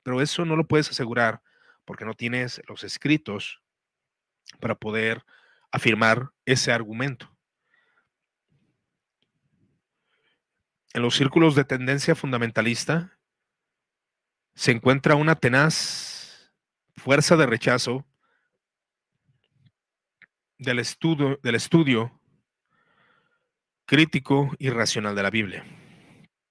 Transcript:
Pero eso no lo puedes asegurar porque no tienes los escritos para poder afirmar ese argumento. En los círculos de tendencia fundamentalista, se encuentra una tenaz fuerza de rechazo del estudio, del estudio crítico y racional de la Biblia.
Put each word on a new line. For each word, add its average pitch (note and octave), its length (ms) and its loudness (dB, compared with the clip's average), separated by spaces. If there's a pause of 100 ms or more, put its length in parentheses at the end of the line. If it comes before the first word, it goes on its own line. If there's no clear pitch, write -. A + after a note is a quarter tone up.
Pero B2+ 180 -2
eso D3+ 240 -2
no D#3+ 120 -2
lo D#3+ 100 0
puedes D3+ 240 2
asegurar A#2 500 -2 (440)
porque - 200 -16
no A2 100 -10
tienes B2 520 -6
los G2+ 160 -16
escritos G#2 800 -4 (960)
para A2+ 160 -6
poder A2 500 -4 (460)
afirmar A2+ 600 2 (140)
ese B2+ 280 0
argumento. A#2 600 -6 (3500)
En A#2+ 100 -2
los A#2+ 120 0
círculos D3+ 400 4
de C#3 100 4
tendencia C3+ 520 -2
fundamentalista, A#2 1000 -2 (1400)
se - 160 -2
encuentra C3+ 460 2
una D3+ 180 2
tenaz - 1160 -2 (440)
fuerza D3+ 400 4
de D3+ 100 4
rechazo B2 600 -2 (2500)
del B2+ 200 -4
estudio, C#3 640 -2
del A#2 140 0
estudio B2 640 2 (1600)
crítico C#3 760 2
y C3+ 120 -4
racional G#2+ 440 -2
de G2+ 80 -2
la G2 80 0
Biblia. G2 340 -4 (880)